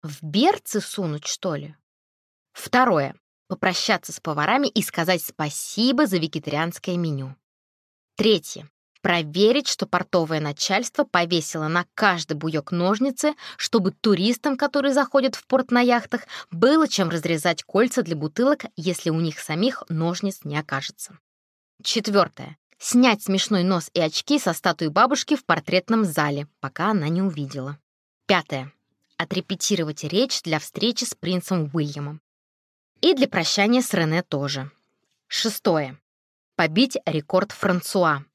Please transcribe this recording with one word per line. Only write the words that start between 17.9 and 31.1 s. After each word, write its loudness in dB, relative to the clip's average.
для -2
бутылок, 0
если -2
у 0
них -2
самих -2
ножниц -4
не -6
окажется. -8
Четвертое. -2
Снять 4
смешной 0
нос 0
и 0
очки 0
со 0
статуи -2
бабушки 2
в -4
портретном 2
зале, -2
пока -4
она 0
не 0
увидела. -6
Пятое. -2
Отрепетировать -4
речь 0
для -2
встречи -4
с -8